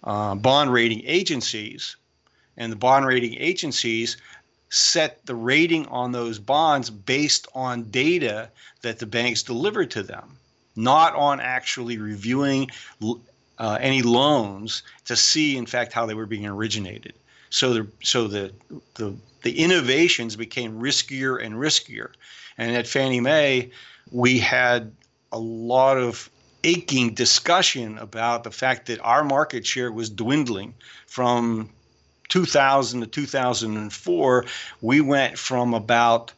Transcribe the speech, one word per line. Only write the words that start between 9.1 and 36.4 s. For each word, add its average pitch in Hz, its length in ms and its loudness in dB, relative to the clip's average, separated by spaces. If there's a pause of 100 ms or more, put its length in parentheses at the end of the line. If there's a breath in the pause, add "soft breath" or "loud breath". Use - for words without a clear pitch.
delivered 175 500 -2
to 107 100 -6
them, - 340 -14 (400)
not 143 380 4
on 143 260 0
actually 123 560 -6
reviewing 127 760 -2 (320 loud breath)
l-, 117 180 -4 (380)
uh, 110 220 -2
any 131 220 0
loans 117 800 2 (240 loud breath)
to 120 100 -4
see, 151 400 2
in 123 80 -4
fact, 120 300 -4
how 117 100 0
they 110 100 -6
were 110 120 -8
being 104 180 -8
originated. 104 680 -6 (360 soft breath)
So 131 220 2
the, 110 140 0 (160)
so 117 240 0
the, 98 260 -4 (440)
the, 104 180 -6 (280)
the 123 160 -2
innovations 156 760 2
became 113 460 -8
riskier 135 600 -2
and 110 140 -8
riskier. 123 540 -4 (500 loud breath)
And 117 160 -2
at 117 140 -2
Fannie 131 320 0
Mae, 135 500 2 (400 loud breath)
we 123 300 4
had 120 500 2 (400)
a 113 80 -8
lot 117 580 2
of 123 320 -2 (360)
aching 139 500 2
discussion 123 840 2
about 113 440 -4
the 113 80 -10
fact 131 360 -2
that 113 180 -6
our 127 180 4
market 139 420 0
share 123 280 -4
was 113 180 -6
dwindling. 113 640 -2 (320 loud breath)
From 117 640 0 (580)
two 180 160 4
thousand 135 580 2
to 110 40 -6
two 143 200 -6
thousand 117 500 -2
and 107 160 -8
four, 135 540 2 (340 loud breath)
we 127 200 4
went 139 380 2
from 123 360 0
about 117 640 2